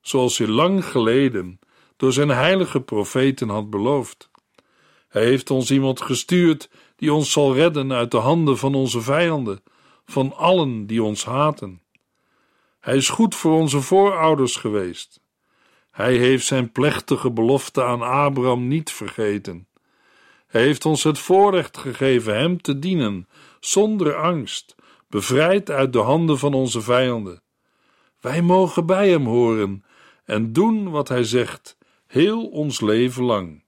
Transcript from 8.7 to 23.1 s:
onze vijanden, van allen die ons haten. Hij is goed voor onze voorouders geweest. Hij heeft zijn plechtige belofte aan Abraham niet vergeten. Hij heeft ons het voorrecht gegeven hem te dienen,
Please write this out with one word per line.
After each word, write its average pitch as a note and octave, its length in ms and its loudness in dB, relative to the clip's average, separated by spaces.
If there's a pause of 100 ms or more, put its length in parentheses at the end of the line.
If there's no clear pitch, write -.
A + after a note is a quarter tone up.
onze B2 260 -2
vijanden, C#3 640 -2 (420)
van C3+ 320 -4
allen D3 500 0
die A2 160 -2
ons G#2+ 220 -4
haten. B2+ 580 -4 (1000)
Hij B2+ 160 -2
is C3+ 120 0
goed A3+ 260 2
voor D#3+ 180 0
onze D3+ 280 2
voorouders D#3+ 760 2
geweest. G2 640 -6 (680)
Hij B2 260 0
heeft B2 300 2
zijn B2+ 260 -2
plechtige C3+ 580 -2
belofte A#2+ 520 0
aan A#2+ 200 -2
Abraham B2+ 680 0
niet D3+ 220 -4
vergeten. G2+ 800 -6 (760)
Hij A#2 160 2
heeft C#3 220 2
ons D#3 180 0
het D#3 160 0
voorrecht F#3 580 2
gegeven A#2+ 600 0
hem E3+ 260 -2
te C#3+ 160 -4
dienen, C3+ 500 -4 (320)